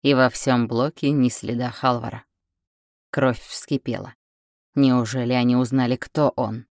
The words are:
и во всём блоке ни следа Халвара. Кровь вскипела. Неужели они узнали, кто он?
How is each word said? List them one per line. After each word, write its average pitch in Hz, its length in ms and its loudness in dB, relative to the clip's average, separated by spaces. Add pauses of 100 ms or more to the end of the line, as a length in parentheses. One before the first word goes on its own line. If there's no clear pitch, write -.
и 139 120 4
во 127 140 4
всём 123 380 0
блоке 131 440 -2
ни 135 180 2
следа 123 420 -6
Халвара. 117 540 -4 (840)
Кровь 127 300 0
вскипела. - 720 -6 (600)
Неужели 127 600 2
они 123 200 2
узнали, 127 400 2
кто 143 360 0
он? 113 400 -6